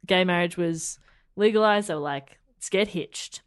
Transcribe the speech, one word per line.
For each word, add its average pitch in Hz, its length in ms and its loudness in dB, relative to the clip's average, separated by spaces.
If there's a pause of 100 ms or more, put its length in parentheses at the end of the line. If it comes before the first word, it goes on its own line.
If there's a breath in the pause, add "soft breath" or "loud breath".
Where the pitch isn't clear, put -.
gay 185 180 4
marriage 175 340 0
was 165 400 -4 (380 soft breath)
legalized, 208 540 4
they 175 40 -2
were 151 60 -4
like, 143 400 -6 (160)
"Let's - 140 -14
get 196 200 2
hitched." - 580 -10